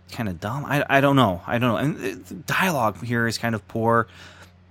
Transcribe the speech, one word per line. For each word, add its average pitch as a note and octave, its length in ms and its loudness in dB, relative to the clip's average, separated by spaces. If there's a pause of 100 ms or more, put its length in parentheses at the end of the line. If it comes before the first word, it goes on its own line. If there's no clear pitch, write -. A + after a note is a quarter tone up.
(100)
kinda G#2+ 220 -4
dumb. G#2+ 340 -6
I, C#3+ 220 2
I C#3 120 2
don't C#3 160 4
know. G2 300 4
I A#2 120 -2
don't A#2+ 140 2
know. G2 40 0
And C#3 200 -2
the, F#2 380 -10
the - 0 -
dialogue D3 720 -2
here A#2 220 0
is A2+ 120 -2
kind A#2 160 -2
of G#2 140 -6
poor. A2+ 400 4 (640)